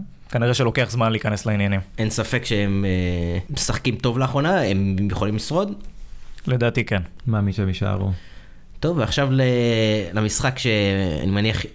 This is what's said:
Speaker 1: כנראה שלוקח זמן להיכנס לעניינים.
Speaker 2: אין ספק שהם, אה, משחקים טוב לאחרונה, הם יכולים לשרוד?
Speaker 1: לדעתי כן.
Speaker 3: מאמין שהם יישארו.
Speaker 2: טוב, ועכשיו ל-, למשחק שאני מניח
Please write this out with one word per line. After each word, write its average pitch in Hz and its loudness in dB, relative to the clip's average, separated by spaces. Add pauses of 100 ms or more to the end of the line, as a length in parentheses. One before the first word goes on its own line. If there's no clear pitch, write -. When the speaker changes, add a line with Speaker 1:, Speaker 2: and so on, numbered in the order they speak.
(300)
Speaker 1:
כנראה 120 2
שלוקח 120 2
זמן 113 2
להיכנס 107 -2
לעניינים. 101 2 (180)
Speaker 2:
אין 110 0
ספק 117 -2
שהם, 98 2
אה, 90 0 (100)
משחקים 120 0
טוב 120 0
לאחרונה, 143 2
הם 98 2 (160)
יכולים 101 0
לשרוד? 180 -2 (760)
Speaker 1:
לדעתי 117 2
כן. 98 0 (260)
Speaker 3:
מאמין 104 2
שהם 98 0
יישארו. 98 0 (680)
Speaker 2:
טוב, 170 0
ועכשיו 135 2
ל-, 131 4 (720)
למשחק 107 0
שאני 98 2
מניח 101 0